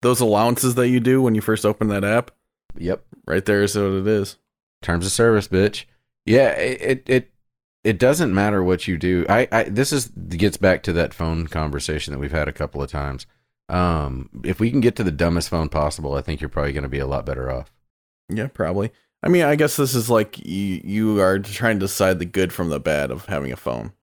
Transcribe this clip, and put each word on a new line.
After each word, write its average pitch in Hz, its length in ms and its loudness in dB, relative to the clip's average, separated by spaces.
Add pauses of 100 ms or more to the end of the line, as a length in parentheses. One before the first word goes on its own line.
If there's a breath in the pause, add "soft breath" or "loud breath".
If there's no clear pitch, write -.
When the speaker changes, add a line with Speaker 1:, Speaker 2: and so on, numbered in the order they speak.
Speaker 1:
those 123 200 2
allowances 117 540 2
that 123 140 2
you 127 100 4
do 127 220 4
when 120 140 4
you 107 60 0
first 107 240 0
open 107 240 0
that 101 160 0
app. 113 260 0 (460)
Speaker 2:
Yep. 85 280 -4 (200)
Speaker 1:
Right 95 200 -2
there 101 160 2
is 101 160 0
what 101 140 0
it 95 160 -2
is. 104 300 -2 (440)
Speaker 2:
Terms 85 240 -2
of 95 60 -2
service, 113 380 4
bitch. 98 340 2 (420)
Yeah, 120 260 6
it, 107 300 -2
it, 127 260 -2
it, 127 240 0 (520)
it 107 160 0
doesn't 135 340 4
matter 101 300 2
what 90 240 0
you 90 100 -2
do. 90 300 2
I, 117 240 4
I, 110 120 2
this 117 280 0
is, 139 160 -2
gets 87 500 -2
back 92 260 2
to 92 100 -2
that 82 200 0
phone 82 340 -4
conversation 73 680 -4
that 67 60 -8
we've 71 120 -6
had 76 160 -2
a 73 60 -6
couple - 280 -8
of 71 80 -6
times. 71 360 -8 (440)
Um, 76 600 -2 (160)
if 90 140 -4
we 117 120 2
can 139 80 2
get 120 180 4
to 120 60 -2
the 92 80 0
dumbest 85 380 0
phone 80 200 -2
possible, 73 460 -4
I 69 60 -4
think 76 180 -8
you're 78 100 -8
probably 71 240 -4
gonna 71 160 -6
be 67 100 -6
a 67 80 -4
lot 67 180 -6
better 65 260 -6
off. 65 200 -10 (580)
Speaker 1:
Yeah, 110 180 -6
probably. 98 440 -4 (320)
I - 60 -2
mean, 175 140 4
I 147 120 2
guess 156 200 2
this 135 180 0
is 117 160 0
like 110 360 2
you, 95 380 -4
you 107 380 2
are 95 180 4
trying 104 400 -2
to 95 60 -2
decide 95 340 0
the 87 60 -4
good 90 280 -2
from 87 160 -4
the 73 100 -2
bad 71 320 -2
of 67 140 -10
having 69 260 -6
a - 60 -10
phone. 60 340 -8 (120)